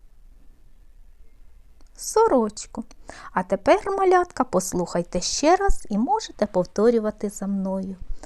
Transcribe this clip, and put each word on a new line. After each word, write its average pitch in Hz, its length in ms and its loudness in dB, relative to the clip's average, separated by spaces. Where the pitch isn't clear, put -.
сорочку". - 880 0
А 185 100 -2
тепер, 196 380 2
малятка, 359 460 2
послухайте 180 760 -4
ще 320 360 2
раз 392 320 2
і 196 100 -2
можете 330 480 -2
повторювати 214 840 0
за - 160 -10
мною. 190 500 -4